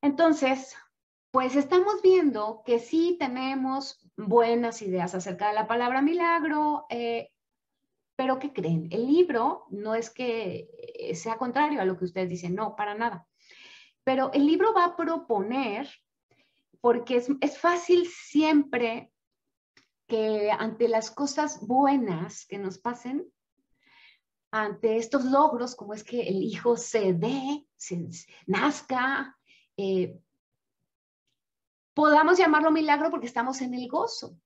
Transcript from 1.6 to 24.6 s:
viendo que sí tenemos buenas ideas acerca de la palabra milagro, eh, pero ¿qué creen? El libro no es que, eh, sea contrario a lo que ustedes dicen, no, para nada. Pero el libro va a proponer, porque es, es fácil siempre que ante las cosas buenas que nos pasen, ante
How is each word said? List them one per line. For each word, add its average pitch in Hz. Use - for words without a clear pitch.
viendo 247
que 233
sí 330
tenemos 262
buenas 233
ideas 185
acerca 190
de 208
la 214
palabra 240
milagro, 311
eh, 233
pero 262
¿qué 285
creen? 165
El 226
libro 294
no 208
es 226
que, 226
eh, -
sea 226
contrario 262
a 190
lo 190
que 185
ustedes 185
dicen, 175
no, 214
para 208
nada. 220
Pero 262
el 285
libro 381
va 349
a 349
proponer, 254
porque 240
es, 240
es 285
fácil 349
siempre 285
que 220
ante 226
las 220
cosas 294
buenas 233
que 202
nos 190
pasen, 247
ante 220